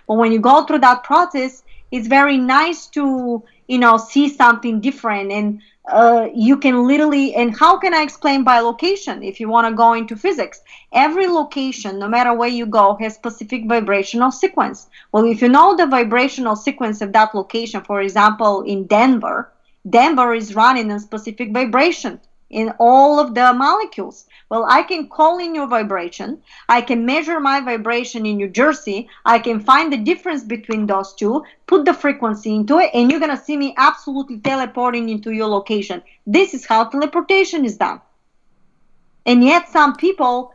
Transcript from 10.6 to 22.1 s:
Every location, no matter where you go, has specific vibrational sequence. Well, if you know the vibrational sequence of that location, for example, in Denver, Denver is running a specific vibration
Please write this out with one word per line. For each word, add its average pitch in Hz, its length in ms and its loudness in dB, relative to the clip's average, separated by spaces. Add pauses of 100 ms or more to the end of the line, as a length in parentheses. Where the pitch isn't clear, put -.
Every 311 360 2
location, 269 720 -4
no 202 80 -6
matter 240 260 0
where 233 160 -2
you 240 160 -6
go, 208 300 2
has 220 180 -8
specific 226 540 -10
vibrational 220 640 -2
sequence. - 560 -6 (240)
Well, 214 140 2
if 233 180 0
you 240 60 4
know 330 260 6
the 339 100 2
vibrational 247 680 -2
sequence 220 480 -6
of 196 100 -10
that 220 220 2
location, 220 460 -8
for 202 200 -6
example, 208 640 0
in 196 240 -6
Denver, 233 640 0 (360)
Denver 247 460 2
is 208 220 -8
running 226 340 2
a 208 100 -6
specific 214 540 -12
vibration 254 680 -2 (300)